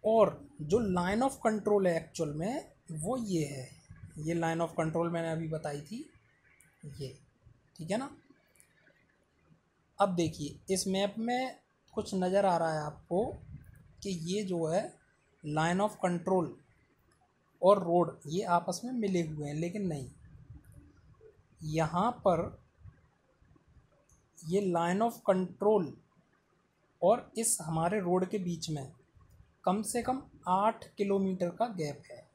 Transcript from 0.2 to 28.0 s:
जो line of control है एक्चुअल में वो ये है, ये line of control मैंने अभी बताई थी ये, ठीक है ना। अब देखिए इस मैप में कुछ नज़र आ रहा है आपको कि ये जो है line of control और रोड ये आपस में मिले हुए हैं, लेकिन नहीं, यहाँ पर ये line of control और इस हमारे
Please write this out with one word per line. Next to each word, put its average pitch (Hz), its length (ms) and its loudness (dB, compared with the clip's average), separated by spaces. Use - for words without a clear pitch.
जो 175 160 4
line 185 340 2
of 269 160 2
control 208 480 4
है 170 80 4
एक्चुअल 160 360 -4
में 208 340 -4
वो 175 260 -4
ये 185 260 0
है, 135 220 -10
ये 160 160 -2
line 165 260 0
of 165 140 -4
control 165 360 0
मैंने 165 200 -2
अभी 160 180 -4
बताई 156 320 -6
थी 208 160 -12
ये, 131 200 -10
ठीक 165 140 -8
है 208 60 0
ना। 277 120 -4
अब 196 160 4
देखिए 160 580 -2
इस 185 140 -2
मैप 196 320 0
में 247 360 -2
कुछ - 220 -6
नज़र 185 300 2
आ 180 120 4
रहा 165 160 0
है 151 80 -2
आपको 170 440 -4
कि 196 60 -6
ये 196 200 -2
जो 170 220 -2
है 175 140 2
line 160 380 0
of 208 200 -2
control 175 460 2
और 190 220 6
रोड 170 440 2
ये 175 220 -2
आपस 185 340 0
में 254 100 -6
मिले 190 300 2
हुए 151 240 -6
हैं, 147 80 -6
लेकिन 180 320 -2
नहीं, 139 220 -4
यहाँ 160 580 0
पर 170 240 4
ये 175 300 0
line 175 340 2
of 233 220 -2
control 185 680 2
और 214 360 4
इस 220 240 0
हमारे 165 400 0